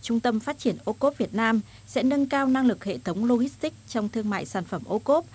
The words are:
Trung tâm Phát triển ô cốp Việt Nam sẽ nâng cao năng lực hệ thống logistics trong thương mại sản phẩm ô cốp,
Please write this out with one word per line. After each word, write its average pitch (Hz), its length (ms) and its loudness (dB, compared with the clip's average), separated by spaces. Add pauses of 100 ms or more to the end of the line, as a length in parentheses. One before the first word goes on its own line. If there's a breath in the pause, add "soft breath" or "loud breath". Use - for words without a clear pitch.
Trung 233 180 0
tâm 233 200 0
Phát 294 180 -6
triển - 180 -2 (100)
ô 214 80 -2
cốp 285 240 0
Việt - 160 -2
Nam 226 280 2 (260 loud breath)
sẽ - 160 -2
nâng 277 260 2
cao 277 180 2
năng 262 200 4
lực - 180 0
hệ 202 120 -4
thống 202 280 -4
logistics 254 500 0 (120)
trong 208 220 -2
thương 214 200 -2
mại 190 160 -4
sản 180 180 -4
phẩm 175 220 -6
ô 214 140 -2
cốp, 294 360 2